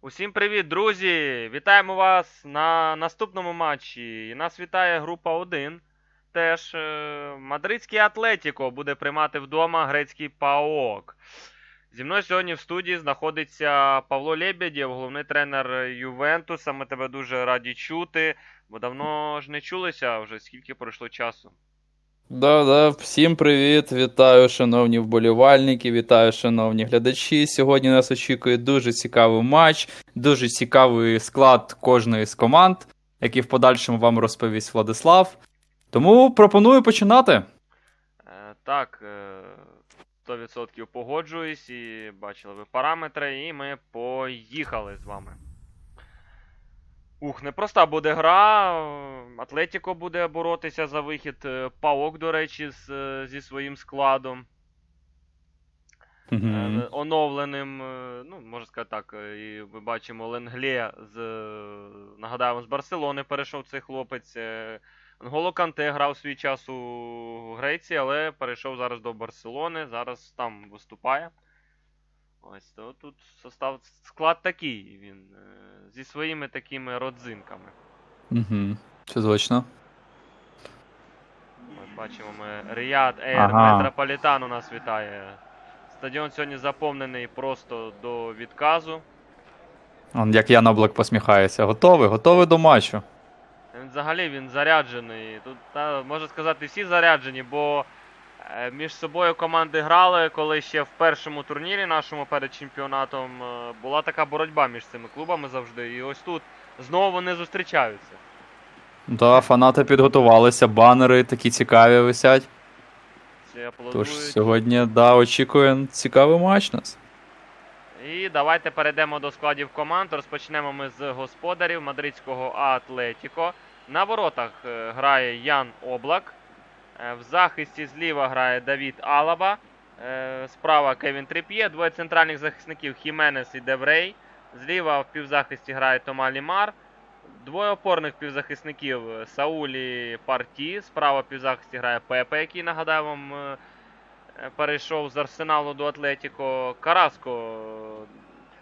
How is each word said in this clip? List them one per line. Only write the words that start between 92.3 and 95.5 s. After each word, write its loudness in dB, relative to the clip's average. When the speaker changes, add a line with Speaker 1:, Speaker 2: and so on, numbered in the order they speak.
Speaker 2:
до 6
матчу. 4
Speaker 1:
Він -18
взагалі, -4
він -12
заряджений. -2
Тут, -18